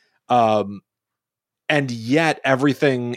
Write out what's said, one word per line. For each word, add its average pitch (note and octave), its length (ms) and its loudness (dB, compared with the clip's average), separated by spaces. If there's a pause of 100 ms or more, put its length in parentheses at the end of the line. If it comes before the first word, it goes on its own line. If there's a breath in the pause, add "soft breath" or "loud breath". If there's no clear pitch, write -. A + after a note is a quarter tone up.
(280)
Um, G#2+ 540 0 (880)
and C#3+ 180 0
yet C3+ 540 -2
everything C3 720 0